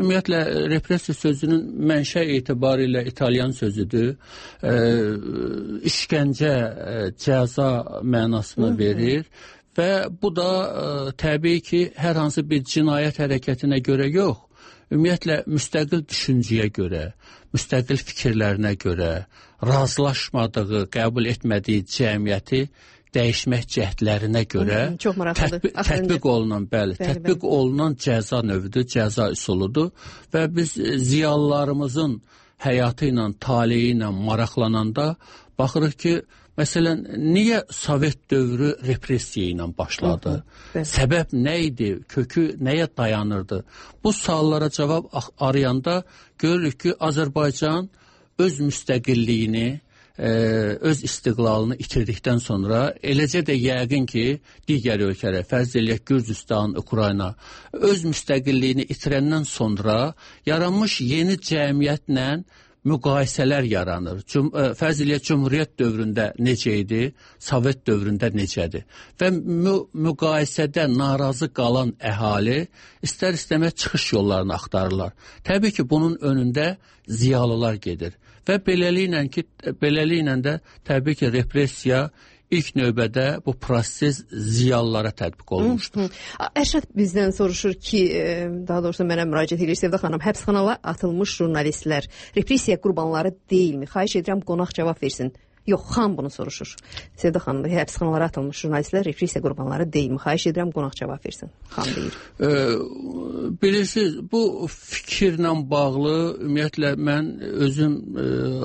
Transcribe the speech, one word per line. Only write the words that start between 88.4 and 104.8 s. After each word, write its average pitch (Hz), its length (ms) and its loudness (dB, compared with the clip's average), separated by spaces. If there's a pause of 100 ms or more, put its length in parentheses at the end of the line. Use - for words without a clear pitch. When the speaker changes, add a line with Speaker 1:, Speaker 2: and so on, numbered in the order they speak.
Speaker 2:
daha 175 180 0
doğrusu 170 180 -2
mənə 170 240 0
müraciət 160 380 0
edir 160 100 0
Sevda 185 240 0
xanım, 160 240 -2
həbsxanalara 208 560 0
atılmış 175 640 -4
jurnalistlər 156 640 0 (280)
repressiya 254 440 2
qurbanları 165 540 0 (160)
deyilmi? 160 420 2
Xahiş 196 300 0
edirəm, 196 260 -2
qonaq 180 320 -2
cavab 165 240 -2
versin. 131 300 -4 (340)
Yox, 196 140 2 (100)
xan 214 240 2
bunu 139 160 -6
soruşur. - 380 -10 (460)
Sevda 170 280 0
xanım, 143 240 -4
həbsxanalara 160 640 0
atılmış 143 340 -8
jurnalistlər 156 400 -2
repressiya - 400 -4
qurbanları 147 400 -2
deyilmi? 143 320 -2
Xahiş 156 320 -2
edirəm, 175 240 -2
qonaq 143 240 -4
cavab 143 240 -8
versin. - 300 -14 (240)
Xan - 180 -4
deyir. - 240 -8 (200)
Speaker 1:
Ə, 143 160 2 (1080)
bilirsiniz, 196 540 2 (180)
bu 226 80 2 (240)
fikirlə 170 880 0 (160)